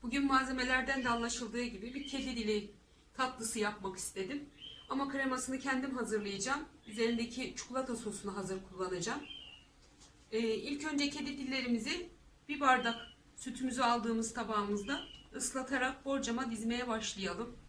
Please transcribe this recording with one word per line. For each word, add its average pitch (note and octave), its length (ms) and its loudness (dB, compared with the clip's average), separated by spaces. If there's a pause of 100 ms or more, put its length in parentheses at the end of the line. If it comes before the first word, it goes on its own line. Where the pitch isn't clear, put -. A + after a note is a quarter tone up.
Bugün C#4 240 2
malzemelerden C4 760 4
de B3 40 4
anlaşıldığı A#3 540 0
gibi A#3 320 -6
bir C#4+ 140 -6
kedi C4 280 -4
dili G#3+ 340 0 (440)
tatlısı B3+ 440 -2
yapmak G3+ 380 -2
istedim. A3 540 -4 (380)
Ama C#4 200 0
kremasını C4 500 0
kendim C4 380 0
hazırlayacağım. G#3+ 680 0 (220)
Üzerindeki A#3 720 0
çikolata B3+ 400 -2
sosunu G3+ 400 -4
hazır F#3+ 220 -2 (100)
kullanacağım. F#3 520 -2 (1120)
Ee, A3 60 2
ilk C#4+ 540 0
önce C#4+ 180 4
kedi D4 280 -4
dillerimizi B3+ 720 0 (380)
bir C#4+ 120 -2
bardak A#3+ 460 6 (300)
sütümüzü B3+ 460 -2
aldığımız A#3 520 4
tabağımızda G#3 680 0 (340)
ıslatarak C4 720 -2
borcama B3+ 460 0
dizmeye A#3 380 0
başlayalım. G#3 680 -2 (120)